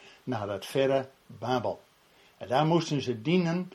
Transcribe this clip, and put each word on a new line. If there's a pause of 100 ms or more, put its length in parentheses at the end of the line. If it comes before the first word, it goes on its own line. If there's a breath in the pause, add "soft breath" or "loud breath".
(240 loud breath)
naar
het
verre (180)
Babel. (580 soft breath)
En
daar
moesten
ze
dienen